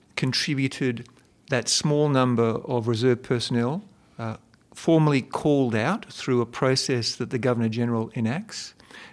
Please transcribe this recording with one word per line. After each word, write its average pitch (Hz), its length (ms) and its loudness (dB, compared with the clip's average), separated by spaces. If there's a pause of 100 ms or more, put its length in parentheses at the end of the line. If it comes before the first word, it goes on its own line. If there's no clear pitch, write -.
(160)
contributed 131 880 -2 (440)
that 120 180 -2
small 147 400 2
number 123 560 2
of 120 240 -2
reserve 120 340 2
personnel, 123 640 -2 (340)
uh, 113 200 -8 (340)
formally 156 480 4
called 135 540 0
out 139 360 -2
through 123 300 0
a 117 60 0
process 131 720 0
that 117 120 -6
the 127 100 -4
Governor 117 300 2
General 117 480 -2
enacts, 131 560 -6 (400)